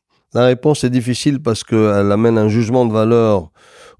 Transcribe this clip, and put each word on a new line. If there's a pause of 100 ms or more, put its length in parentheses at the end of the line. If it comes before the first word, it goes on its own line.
(340)
La
réponse
est
difficile
parce
qu'elle
amène
un
jugement
de
valeur (480)